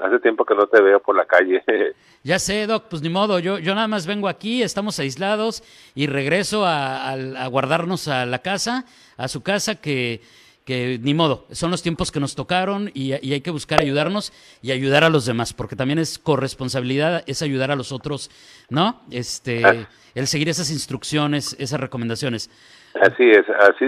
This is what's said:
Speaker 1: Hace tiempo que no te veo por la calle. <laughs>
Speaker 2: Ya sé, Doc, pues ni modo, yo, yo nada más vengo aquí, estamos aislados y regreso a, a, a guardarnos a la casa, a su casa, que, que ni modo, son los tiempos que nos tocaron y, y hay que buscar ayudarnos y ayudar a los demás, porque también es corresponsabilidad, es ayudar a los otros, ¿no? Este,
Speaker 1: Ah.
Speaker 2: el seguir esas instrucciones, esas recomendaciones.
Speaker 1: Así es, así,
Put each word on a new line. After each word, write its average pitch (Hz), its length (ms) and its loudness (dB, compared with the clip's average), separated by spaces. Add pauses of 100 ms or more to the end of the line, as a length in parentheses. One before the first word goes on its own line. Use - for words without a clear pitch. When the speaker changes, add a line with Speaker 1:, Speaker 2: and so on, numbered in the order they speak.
Speaker 1:
Hace 98 200 2
tiempo 123 260 2
que 110 80 2
no 101 120 4
te 110 140 8
veo 98 180 8
por - 160 0
la 90 120 2
calle. 92 400 4
<laughs> 113 280 0 (300)
Speaker 2:
Ya 175 160 0
sé, 208 260 -2
Doc, 220 240 -2
pues 165 100 -8
ni 156 80 -4
modo, 190 300 0
yo, 185 200 -2
yo 180 180 -2
nada 220 100 0
más 208 200 -4
vengo 202 220 -4
aquí, 226 340 -4
estamos 202 360 -4
aislados 196 640 -4 (320)
y 143 140 -2
regreso 170 580 0
a, 135 440 -2
a, - 20 -4
a 131 340 -8
guardarnos 156 600 -2
a 127 180 0
la 123 140 -4
casa, 226 440 -4 (320)
a 127 120 -6
su 135 160 -10
casa, 202 360 -2
que, 123 400 -2 (460)
que 127 340 -2
ni 143 140 2
modo, 156 380 2
son 170 180 -2
los 180 100 -2
tiempos 170 300 -4
que - 80 -6
nos 139 160 -2
tocaron 190 580 -2
y, 135 220 -4 (100)
y 131 100 -2
hay 143 60 -2
que 175 120 -6
buscar 151 280 -2
ayudarnos 156 520 -2 (300)
y 127 100 -4
ayudar 135 320 4
a 165 60 6
los 143 160 2
demás, 117 280 -2
porque 110 220 -10
también 139 240 0
es - 180 -6
corresponsabilidad, 135 1120 -2
es 143 120 -8
ayudar 135 300 -2
a 143 60 -2
los 127 160 -8
otros, 135 380 -8 (380)
¿no? 180 320 0 (120)
Este, 120 520 -4
Speaker 1:
Ah. 117 240 4 (280)
Speaker 2:
el 131 100 -2
seguir 156 220 -2
esas 160 240 -4
instrucciones, 147 880 -4
esas 139 200 -6
recomendaciones. 117 680 -4 (500)
Speaker 1:
Así 113 300 6
es, 101 180 8
así, 104 400 4